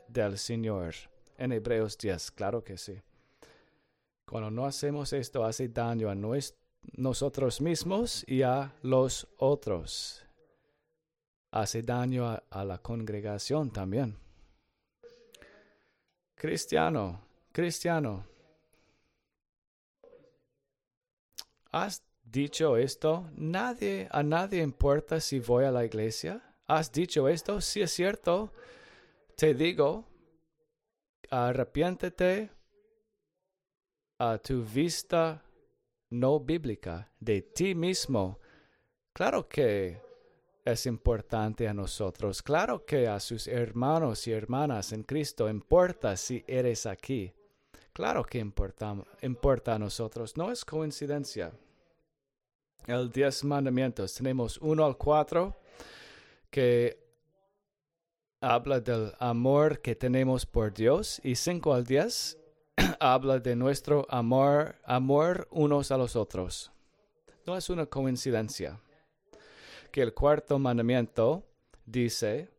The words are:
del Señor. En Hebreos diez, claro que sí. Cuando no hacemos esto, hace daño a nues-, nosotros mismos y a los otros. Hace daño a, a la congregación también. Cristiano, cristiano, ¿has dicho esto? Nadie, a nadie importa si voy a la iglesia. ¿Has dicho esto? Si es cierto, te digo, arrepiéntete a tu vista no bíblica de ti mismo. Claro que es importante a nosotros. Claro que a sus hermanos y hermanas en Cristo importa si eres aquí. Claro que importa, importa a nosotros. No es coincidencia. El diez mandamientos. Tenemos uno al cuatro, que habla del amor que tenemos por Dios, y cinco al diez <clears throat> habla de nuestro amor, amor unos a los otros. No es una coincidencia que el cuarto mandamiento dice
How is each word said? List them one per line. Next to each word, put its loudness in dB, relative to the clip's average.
del -2
Señor. -4
En -4
Hebreos 0
diez, -4
claro -4
que -14
sí. -14
Cuando -6
no -4
hacemos -4
esto, -2
hace -4
daño -2
a -4
nues-, -4
nosotros -2
mismos -2
y 2
a 0
los 2
otros. -2
Hace -2
daño -2
a, -4
a -6
la -6
congregación -4
también. -4
Cristiano, -2
cristiano, -2
¿has -4
dicho 2
esto? 0
Nadie, -4
a 0
nadie 0
importa 2
si -2
voy 4
a 4
la 2
iglesia. -4
¿Has 0
dicho 2
esto? 0
Si -2
es 0
cierto, 0
te 4
digo, 2
arrepiéntete 0
a 0
tu -4
vista -2
no 2
bíblica -6
de 0
ti -2
mismo. -2
Claro 0
que 0
es 0
importante 0
a -4
nosotros. -4
Claro 0
que 2
a -2
sus -8
hermanos 0
y -2
hermanas -2
en -6
Cristo -2
importa 2
si -6
eres 0
aquí. -6
Claro -2
que -6
importa, -4
importa 0
a 0
nosotros. -6
No -4
es -8
coincidencia. -6
El -2
diez 0
mandamientos. 0
Tenemos -4
uno 2
al 2
cuatro, 2
que 4
habla 2
del -2
amor 4
que -6
tenemos 2
por 0
Dios, 2
y 0
cinco 0
al 2
diez 0
<clears throat> 2
habla 4
de 0
nuestro 2
amor, 4
amor 2
unos 2
a 2
los 0
otros. -4
No -4
es -4
una 0
coincidencia -2
que 2
el 2
cuarto 4
mandamiento 2
dice -2